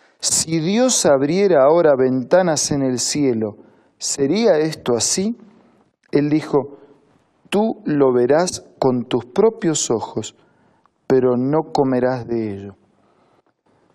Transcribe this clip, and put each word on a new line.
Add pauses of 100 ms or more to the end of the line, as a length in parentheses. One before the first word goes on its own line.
(200)
"Si
Dios
abriera
ahora
ventanas
en
el
cielo, (420)
¿sería
esto
así?". (760)
Él
dijo: (680)
"Tú
lo
verás (160)
con
tus
propios
ojos, (720)
pero
no
comerás
de
ello". (1200)